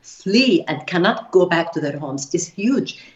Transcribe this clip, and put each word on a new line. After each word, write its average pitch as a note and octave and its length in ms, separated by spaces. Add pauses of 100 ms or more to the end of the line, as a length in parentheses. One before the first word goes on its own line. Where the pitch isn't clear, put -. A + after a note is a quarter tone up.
flee G#3+ 680
and C#3+ 180
cannot F#3 440
go F#3 140
back E3+ 280
to D#3 80
their D3 180
homes C#3 340
is E3+ 140
huge. - 560 (120)